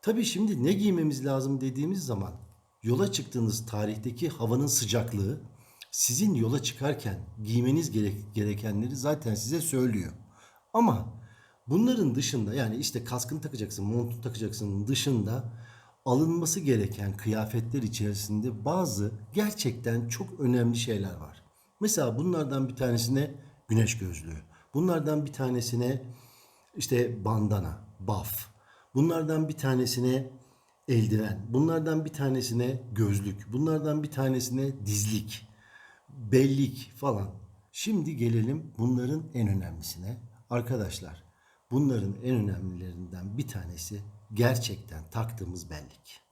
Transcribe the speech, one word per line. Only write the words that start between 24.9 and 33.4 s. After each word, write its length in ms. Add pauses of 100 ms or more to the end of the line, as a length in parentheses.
bir 80
tanesine 680 (760)
işte 480
bandana, 540 (200)
baf, 580 (400)
bunlardan 520
bir 40
tanesine 760 (580)
eldiven, 640
bunlardan 560
bir 80
tanesine 680 (100)
gözlük, 600